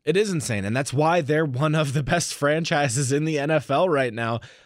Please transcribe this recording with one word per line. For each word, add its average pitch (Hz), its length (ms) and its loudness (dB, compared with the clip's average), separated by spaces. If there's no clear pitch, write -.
It 156 100 2
is 208 160 2
insane, 117 340 -2
and 110 120 -2
that's 135 160 -4
why 156 280 2
they're 151 260 0
one 143 260 0
of 151 200 0
the 147 100 0
best 160 320 -2
franchises 147 760 0
in 151 140 2
the 156 140 -2
N 143 100 -2
F 156 220 0
L 170 180 4
right 135 240 2
now. 113 260 -2